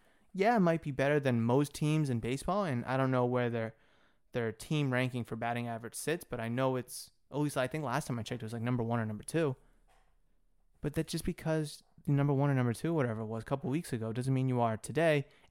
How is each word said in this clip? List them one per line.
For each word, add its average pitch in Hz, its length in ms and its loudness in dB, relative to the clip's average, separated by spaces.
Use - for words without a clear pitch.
yeah, 202 240 4
it 214 40 4
might 165 220 4
be 151 80 -4
better 143 300 4
than 123 220 2
most 131 320 4
teams 151 360 2
in 120 80 0
baseball, 139 460 -2
and 127 220 -2
I 131 100 0
don't 131 140 2
know 127 140 4
where 123 240 0
their, 113 260 -4
their 113 200 -2
team 147 400 -2
ranking 123 320 0
for 123 120 -8
batting 120 320 -4
average 113 260 -8
sits, 170 300 -4
but 120 160 -8
I 113 80 -4
know 131 280 0
it's, - 340 -8
at 143 60 -4
least 147 180 0
I 131 100 2
think 156 180 -6
last 131 220 -2
time 123 120 -2
I 110 40 -6
checked, 120 200 -8
it 113 40 -8
was, 110 60 -8
like, 117 80 -6
number 120 220 0
one 117 180 0
or 110 60 0
number 107 180 -8
two. 147 320 0
But 147 100 -2
that's 160 180 -2
just 165 140 -4
because 160 580 -4
the 143 60 2
number 143 220 4
one 143 160 2
or 139 40 2
number 123 200 2
two, 160 180 -2
whatever 120 300 0
it 110 40 -6
was, 113 180 -6
a - 20 -14
couple 135 240 -2
weeks 156 240 -2
ago, 110 180 -4
doesn't 127 220 0
mean 131 140 2
you 123 120 2
are 113 160 2
today, 147 480 2